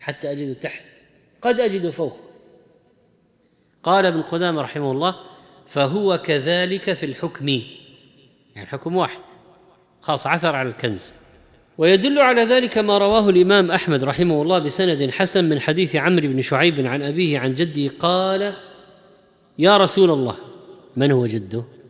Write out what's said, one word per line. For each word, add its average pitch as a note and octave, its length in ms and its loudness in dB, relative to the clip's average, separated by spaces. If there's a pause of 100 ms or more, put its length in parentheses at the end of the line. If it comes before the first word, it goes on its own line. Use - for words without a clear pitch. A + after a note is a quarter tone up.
حتى C#3+ 320 -10
أجده C#3+ 200 -8
تحت، - 320 -12 (580)
قد A#3+ 180 0
أجده F#3+ 300 -2
فوق. C#3+ 260 -6 (1700)
قال F#3 240 4
ابن E3 160 0
قدامة E3+ 400 -4
رحمه C3+ 300 -4
الله: E3 220 -2 (520)
"فهو E3+ 520 0
كذلك F3 760 -2
في E3 140 -6
الحكم"، C#3 420 -8
يعني - 1200 -10
الحكم E3 300 -6
واحد، - 260 -2 (760)
خاص D3 260 -4
عثر D#3 300 0
على C3 120 -4
الكنز. A2 460 -6 (640)
ويدل G3 400 4
على B3+ 240 4
ذلك B3 360 2
ما G#3 200 2
رواه G#3 300 4
الإمام F#3 420 4
أحمد D3+ 340 0
رحمه D3+ 380 0
الله F3 160 2
بسند D3 520 0
حسن F#3 340 0
من D3+ 160 0
حديث D#3 360 0
عمرو D3+ 320 2
بن C3 120 0
شعيب C#3+ 460 0
عن C3+ 160 -4
أبيه D3 360 -2
عن B2+ 160 -2
جده D3 440 -2
قال: F#3+ 540 -2 (1080)
"يا F#3+ 180 4
رسول F#3+ 340 4
الله"، C3 260 -2 (600)
من C#3 160 2
هو B2 140 2
جده؟ G#2+ 380 -6 (260)